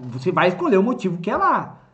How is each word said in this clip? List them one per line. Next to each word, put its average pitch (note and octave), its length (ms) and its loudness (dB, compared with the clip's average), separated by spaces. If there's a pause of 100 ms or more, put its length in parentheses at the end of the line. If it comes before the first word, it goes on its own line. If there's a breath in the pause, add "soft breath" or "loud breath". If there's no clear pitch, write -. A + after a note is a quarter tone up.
você B2+ 280 -4
vai E3 160 4
escolher G3 300 2
o F#3+ 60 4
motivo G3+ 340 -2
que E3+ 120 -6
é B3 60 -2
lá. D4 420 0 (160)